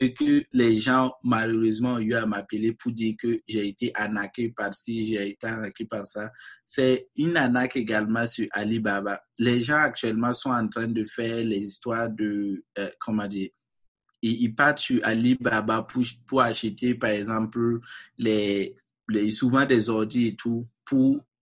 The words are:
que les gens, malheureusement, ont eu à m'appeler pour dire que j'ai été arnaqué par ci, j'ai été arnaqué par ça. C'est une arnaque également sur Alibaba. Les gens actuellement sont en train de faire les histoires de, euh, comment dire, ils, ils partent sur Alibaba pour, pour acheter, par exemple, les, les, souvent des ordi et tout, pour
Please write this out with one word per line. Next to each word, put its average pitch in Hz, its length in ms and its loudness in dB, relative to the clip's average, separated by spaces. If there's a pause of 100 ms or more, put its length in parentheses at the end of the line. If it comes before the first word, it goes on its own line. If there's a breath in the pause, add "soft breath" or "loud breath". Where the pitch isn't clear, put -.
que 143 440 4
les 117 260 6
gens, 127 360 2 (100)
malheureusement, 113 680 2
ont 120 60 -2
eu 110 140 0
à 113 120 0
m'appeler 107 480 -2
pour 117 180 -6
dire 113 260 -2
que 117 300 -2
j'ai 104 200 -2
été 107 260 -4
arnaqué 107 560 -4
par 101 240 -6
ci, 113 320 -6
j'ai 104 240 -2
été 113 180 -10
arnaqué 110 380 -8
par 104 220 -8
ça. 107 240 -10 (340 loud breath)
C'est 131 500 2
une 165 220 0
arnaque 127 380 2
également 110 500 0
sur 113 260 -4
Alibaba. 104 680 -2 (160)
Les 120 240 2
gens 147 160 0
actuellement 120 560 0
sont 131 180 -2
en 117 160 0
train 113 200 -4
de 110 180 -2
faire 117 400 -4
les 104 140 0
histoires 113 500 -4
de, 104 540 -2 (140)
euh, 98 120 -4 (100)
comment 104 280 -2
dire, 98 220 -4 (720)
ils, 117 220 0
ils 113 120 0
partent 147 240 2
sur 123 240 0
Alibaba 113 800 2
pour, 127 200 -2 (240)
pour 131 140 2
acheter, 117 540 -2
par 117 160 0
exemple, 113 680 -2 (380 loud breath)
les, 104 580 0 (320)
les, 107 240 2
souvent 135 340 2
des 120 240 4
ordi 113 380 2
et 110 80 -4
tout, 117 320 -4 (180)
pour 135 340 4 (220)